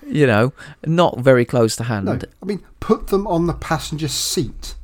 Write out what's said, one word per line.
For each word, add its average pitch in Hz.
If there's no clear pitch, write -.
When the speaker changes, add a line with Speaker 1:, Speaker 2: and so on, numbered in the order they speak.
Speaker 1:
you 151
know, 117
not 160
very 123
close 117
to 117
hand. 110
Speaker 2:
No, 127
I -
mean, 190
put -
them 202
on 170
the 165
passenger 151
seat -